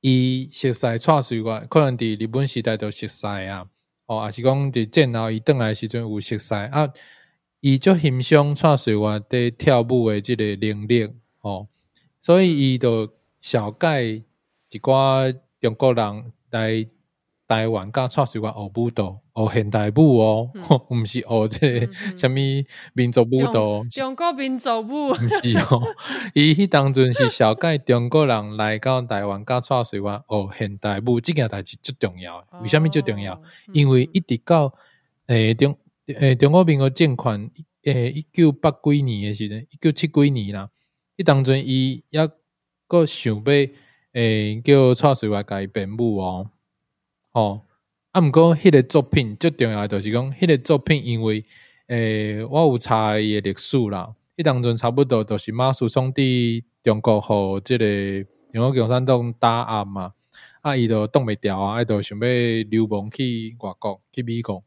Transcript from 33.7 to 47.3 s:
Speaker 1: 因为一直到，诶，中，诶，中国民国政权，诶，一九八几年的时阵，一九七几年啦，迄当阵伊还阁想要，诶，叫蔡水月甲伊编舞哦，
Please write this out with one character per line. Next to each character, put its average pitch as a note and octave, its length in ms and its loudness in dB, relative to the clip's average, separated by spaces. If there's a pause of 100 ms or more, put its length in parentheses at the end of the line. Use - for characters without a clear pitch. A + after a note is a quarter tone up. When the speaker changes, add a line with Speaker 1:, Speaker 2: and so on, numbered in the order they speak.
Speaker 1:
因 C#3+ 160 4
为 C3 240 4
一 F#3+ 60 2
直 B2 260 -2
到， D3+ 260 2 (540)
诶， A2+ 300 2
中， C#3 200 2 (300)
诶， C3+ 300 2
中 C#3+ 160 4
国 F3+ 120 6
民 D#3 140 4
国 C3+ 100 2
政 C3 300 2
权， G#2+ 320 -4 (360)
诶， B2+ 260 0
一 D3+ 200 -8
九 D#3+ 200 4
八 D3 180 0
几 D3 320 0
年 G#2 280 -2
的 G#2 40 -4
时 G#2 160 -6
阵， A2+ 220 -12
一 D3 100 -20
九 D#3 100 2
七 D#3 160 -4
几 D3 220 4
年 G#2 240 -4
啦， G2 160 -10 (480)
迄 F#3+ 60 -6
当 C#3 200 4
阵 C3+ 240 0
伊 C3 440 -2
还 D#3 180 0 (580)
阁 E3+ 200 4
想 - 280 -4
要， A#2+ 180 0 (600)
诶， A2 500 0
叫 C3+ 300 6
蔡 C#3 220 4
水 A2 140 -4
月 G#2 140 -2
甲 G2 180 -6
伊 G2 60 -6
编 G2 300 -6
舞 A2+ 200 0
哦， F#2 320 -6 (840)